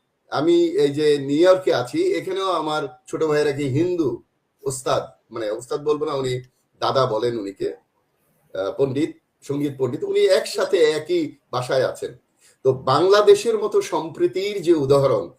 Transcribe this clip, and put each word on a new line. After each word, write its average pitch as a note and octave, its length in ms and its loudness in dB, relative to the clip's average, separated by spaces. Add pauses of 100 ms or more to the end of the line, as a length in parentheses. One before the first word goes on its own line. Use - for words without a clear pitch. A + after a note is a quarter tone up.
(300)
আমি E3+ 360 2
এই D3 240 0
যে D3 280 2
নিউ C#3 200 -2
ইয়র্কে F#3 360 4
আছি, D#3 400 -2
এখানেও F#3+ 380 -4
আমার D#3 320 -2 (240)
ছোট D#3+ 160 -6
ভাইয়েরা D3+ 280 2
কি C#3 120 -6
হিন্দু D#3 600 -2 (400)
ওস্তাদ, - 720 -6
মানে, A2 180 -4
ওস্তাদ C3+ 320 -8
বলবো D3+ 220 -2
না, D3+ 80 -4
উনি B2+ 280 -4 (380)
দাদা A#2+ 260 2
বলেন A#2 340 -2
উনিকে, G2 340 -6
আহ, - 1040 -12
পণ্ডিত, C#3 340 -2 (300)
সঙ্গীত C#3+ 360 -6
পণ্ডিত, C3 260 -4
উনি G3+ 160 -2
একসাথে F#3+ 580 2
একই D#3 580 0 (160)
বাসায় C3 340 -2
আছেন। - 280 -8 (500)
তো C3 100 4
বাংলাদেশের G3+ 840 4
মতো G3+ 240 0
সম্প্রীতির F3 800 -4
যে E3 120 2
উদাহরণ, C3+ 640 2